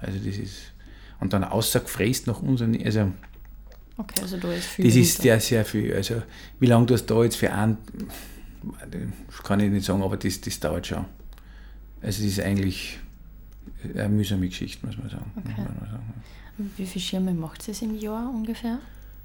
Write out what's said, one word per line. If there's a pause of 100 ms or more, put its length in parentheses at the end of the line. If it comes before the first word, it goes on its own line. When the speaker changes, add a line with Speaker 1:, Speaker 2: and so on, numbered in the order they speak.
Speaker 1:
Also
das
ist, (640)
und
dann
außergefräst
nach
uns.
Und,
also (840)
Speaker 2:
Okay,
also
da
ist
viel
Speaker 1:
das
ist
Speaker 2:
dahinter.
Speaker 1:
sehr,
sehr
viel.
Also (360)
wie
lange
das
da
jetzt
für
einen, (1120)
das
kann
ich
nicht
sagen,
aber
das,
das
dauert
schon. (960)
Also
das
ist
eigentlich (960)
eine
mühsame
Geschichte,
muss
man
sagen.
Speaker 2:
Okay.
Speaker 1:
Muss
man
sagen, (540)
ja. (120)
Speaker 2:
Wie
viele
Schirme
macht
ihr
im
Jahr
ungefähr? (460)